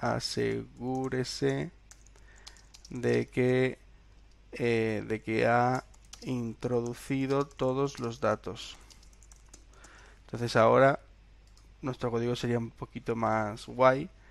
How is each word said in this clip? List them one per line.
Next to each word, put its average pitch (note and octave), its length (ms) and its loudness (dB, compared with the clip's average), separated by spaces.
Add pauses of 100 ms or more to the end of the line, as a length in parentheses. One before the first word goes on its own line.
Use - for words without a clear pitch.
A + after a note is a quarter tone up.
asegúrese B2+ 1700 -4 (1160)
de A#2+ 380 0
que, B2+ 500 0 (720)
eh, A2 540 0
de A2 160 -4
que A#2 240 0
ha A#2+ 380 2 (380)
introducido B2+ 1200 -2
todos C3+ 540 -2
los A#2+ 200 -6
datos". G#2+ 560 -4 (1600)
Entonces A#2+ 220 -4
ahora B2 420 8 (840)
nuestro B2 300 -4
código A#2+ 240 -2
sería A#2+ 240 -2
un A#2 140 -6
poquito - 420 -8
más A2 520 -2
guay, C3 440 4 (200)